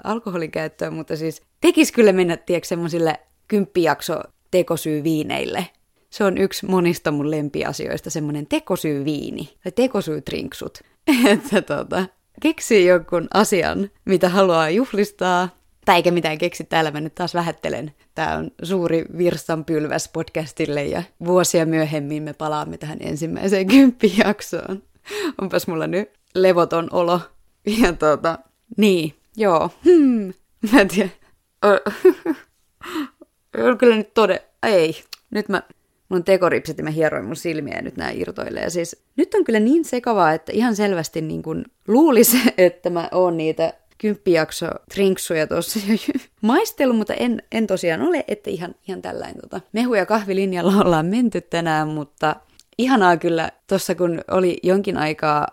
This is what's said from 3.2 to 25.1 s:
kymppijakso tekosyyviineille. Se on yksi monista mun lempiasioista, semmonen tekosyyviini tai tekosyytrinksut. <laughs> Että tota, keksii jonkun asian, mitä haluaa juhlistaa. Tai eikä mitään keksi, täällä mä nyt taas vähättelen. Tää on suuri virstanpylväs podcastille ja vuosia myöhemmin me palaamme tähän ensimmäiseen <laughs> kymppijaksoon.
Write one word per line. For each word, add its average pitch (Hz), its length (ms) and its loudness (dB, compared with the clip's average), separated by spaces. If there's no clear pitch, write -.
kymppijakso 170 760 0
tekosyyviineille. 156 1160 -2
Se - 140 -4
on 190 140 0
yksi 196 280 -2
monista 175 460 0
mun 147 200 -2
lempiasioista, 151 800 -6
semmonen 147 380 -6
tekosyyviini 151 1160 -6
tai 185 80 -8
tekosyytrinksut. - 1080 -4
<laughs> 254 300 4
Että 220 280 0
tota, 170 440 -6
keksii 220 460 2
jonkun 175 460 2
asian, 196 560 0
mitä 185 240 2
haluaa 175 400 2
juhlistaa. 185 800 0
Tai 190 100 6
eikä 175 160 4
mitään 160 260 -2
keksi, 170 260 -6
täällä 160 280 0
mä 151 100 -8
nyt 156 140 -10
taas 175 180 -6
vähättelen. 156 600 -6
Tää 156 220 -4
on 160 140 -8
suuri 170 420 -2
virstanpylväs 156 960 -2
podcastille 156 720 -6
ja 156 180 -6
vuosia 175 400 2
myöhemmin 151 580 -2
me 151 100 -10
palaamme 156 440 -6
tähän 156 240 -12
ensimmäiseen 170 720 -2
<laughs> - 20 6
kymppijaksoon. 208 1120 2